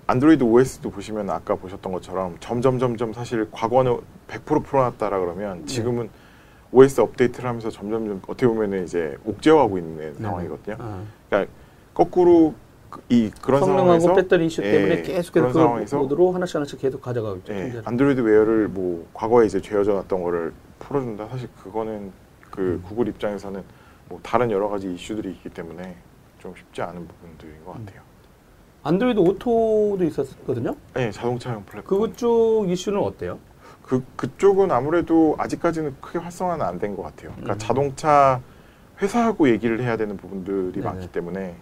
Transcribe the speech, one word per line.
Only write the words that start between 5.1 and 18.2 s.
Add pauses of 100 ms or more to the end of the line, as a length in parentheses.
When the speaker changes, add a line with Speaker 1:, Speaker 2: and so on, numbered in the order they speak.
Speaker 1:
그러면
Speaker 2:
네.
Speaker 1:
지금은 (640)
오에스
업데이트를
하면서
점점,
점
어떻게
보면은
이제
옥죄어가고
있는
Speaker 2:
네네.
Speaker 1:
상황이거든요.
Speaker 2:
아. (260)
Speaker 1:
그러니까 (420)
거꾸로 (360)
그,
이, (120)
그런
Speaker 2:
성능하고
Speaker 1:
상황에서
Speaker 2:
배터리
이슈
Speaker 1:
예,
Speaker 2:
때문에
계속
Speaker 1:
그런
Speaker 2:
그
Speaker 1:
상황에서
Speaker 2:
모드로
하나씩,
하나씩
계속
가져가고
있죠,
Speaker 1:
예,
Speaker 2:
통제를.
Speaker 1:
안드로이드